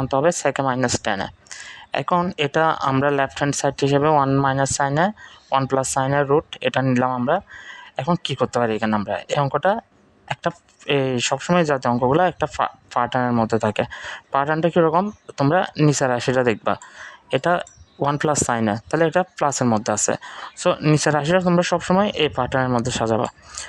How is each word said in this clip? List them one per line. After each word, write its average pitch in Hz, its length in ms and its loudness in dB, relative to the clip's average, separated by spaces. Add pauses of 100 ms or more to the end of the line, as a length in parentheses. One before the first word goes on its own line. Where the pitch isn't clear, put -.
আনতে 131 180 -4
হবে 160 120 2 (100)
sec 139 200 -2
A - 80 0
minus 127 260 0 (100)
tan 98 220 -2
A। - 20 -8 (720)
এখন 175 220 0 (240)
এটা 160 180 0 (240)
আমরা 135 200 2 (100)
লেফট 135 220 -2
হ্যান্ড 143 200 0
সাইড 139 240 -2
হিসেবে 143 240 2 (140)
one 135 120 2 (100)
minus 135 320 0
sin 139 280 0
A, - 20 4 (500)
one 135 140 0
plus 135 240 0
sin 135 240 0
A - 20 4 (100)
root 151 160 2 (200)
এটা 127 120 -2 (100)
নিলাম 127 300 2
আমরা। 139 180 0 (640)
এখন 160 140 -2 (100)
কি 151 160 -4
করতে 123 200 -2
পারি 113 180 0
এখানে 107 200 -2
আমরা? 101 160 -4 (180)
এই - 120 -2
অঙ্কটা 147 280 0 (600)
একটা, - 160 -6 (460)
এই 131 240 0 (100)
সবসময় 175 420 0
যাতে 131 220 -2
অঙ্কগুলো 131 300 2 (100)
একটা - 140 -4 (100)
পা-, - 180 -2 (180)
প্যাটার্নের 123 480 0
মধ্যে 113 240 2
থাকে। 107 200 0 (480)
প্যাটার্নটা 156 420 0
কীরকম? 165 300 4 (340)
তোমরা 147 220 4 (260)
নিচের 139 260 2
রাশিটা 127 380 2
দেখবা, 101 240 0 (640)
এটা 170 140 0 (520)
ওয়ান 143 180 0
প্লাস 151 240 0
sin 113 260 0
A, - 20 0 (140)
তাহলে 160 220 0
এটা 180 120 2 (160)
প্লাসের 135 340 0
মধ্যে 107 240 0
আছে। - 180 0 (460)
So - 80 0 (220)
নিচের 151 260 4
রাশিটা 160 320 2
তোমরা 175 240 4
সবসময় 185 360 2 (140)
এই 151 140 2
প্যাটার্নের 127 380 0
মধ্যে 120 240 0
সাজাবা, 113 300 0 (400)